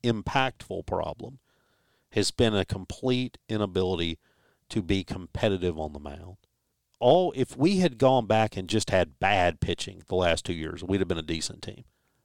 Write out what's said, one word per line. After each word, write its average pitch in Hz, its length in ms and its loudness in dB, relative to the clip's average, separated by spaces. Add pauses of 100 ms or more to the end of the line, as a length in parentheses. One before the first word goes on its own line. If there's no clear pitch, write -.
impactful 117 840 -2
problem 87 540 -6 (720)
has - 220 0
been 110 240 2
a 95 80 2
complete 127 760 -4 (100)
inability 92 680 -2 (520)
to 107 120 -2
be 95 220 0
competitive 90 760 -2
on 76 140 -6
the 71 80 -12
mound. 85 380 -16 (600)
All, 165 380 6
if 127 200 -4
we 185 220 2
had 147 200 2
gone 131 280 4
back 110 300 2
and 95 120 -6
just 110 220 0
had 87 300 2
bad 92 400 2
pitching 90 480 -6
the 92 80 -2
last 85 280 2
two 104 100 -4
years, 80 280 -8
we'd 95 180 2
have 90 80 -2
been 85 100 -2
a 80 40 -6
decent 80 400 -6
team. - 220 -14 (400)